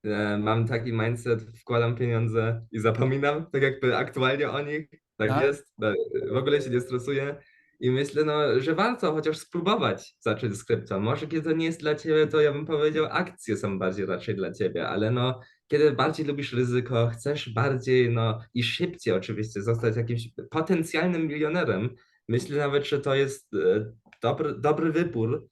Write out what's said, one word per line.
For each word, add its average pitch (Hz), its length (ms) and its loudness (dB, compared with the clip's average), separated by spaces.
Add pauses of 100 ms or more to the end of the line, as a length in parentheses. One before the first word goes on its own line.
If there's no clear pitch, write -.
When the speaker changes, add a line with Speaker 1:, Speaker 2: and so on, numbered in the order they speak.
Speaker 1:
E, 104 320 0
mam 110 300 2
taki 117 260 -2
mindset, 117 480 0 (180)
wkładam 117 360 0
pieniądze 113 760 0
i 113 80 -4
zapominam 135 720 2
tak 135 100 0
jakby 131 360 2
aktualnie 139 520 0
o 139 120 -4
nich. 151 260 -6 (300)
Tak 110 120 2
Speaker 2:
Tak. 139 140 4
Speaker 1:
jest, 143 340 0
no, 107 160 0 (380)
w 117 60 0
ogóle 139 240 2
się 127 80 -6
nie 123 120 2
stresuję 135 540 -4 (440)
i 123 120 2
myślę, 139 320 0
no, 147 360 2
że 151 160 0
warto 196 380 0
chociaż 156 240 -2
spróbować 170 840 -2
zacząć 107 360 -2
z - 80 -12
krypto. - 360 -2
Może 143 280 -2
kiedy 160 220 -4
to 156 60 2
nie 160 100 0
jest 165 140 -4
dla 151 160 0
ciebie, 156 320 2
to 151 140 2
ja 147 100 6
bym 147 140 -6
powiedział, 156 460 2
akcje 156 460 -4
są 95 220 -2
bardziej 95 260 -2
raczej 92 300 -4
dla 90 160 -4
ciebie, 87 360 -2
ale 104 240 0
no, 123 280 0 (280)
kiedy 147 240 4
bardziej 147 340 0
lubisz 143 280 -4
ryzyko, 120 540 2
chcesz 143 420 -4
bardziej, 127 640 2
no, 113 260 0 (140)
i 123 100 0
szybciej 143 500 -2
oczywiście 101 480 -4
zostać 113 340 0
jakimś 117 340 -4 (220)
potencjalnym 160 760 0
milionerem, 151 640 0 (400)
myślę 127 280 -2
nawet, 143 300 0
że 139 120 0
to 135 160 0
jest, 135 380 -2
e, 101 380 2 (300)
dobry, 135 380 0
dobry 151 320 2
wybór 123 600 -2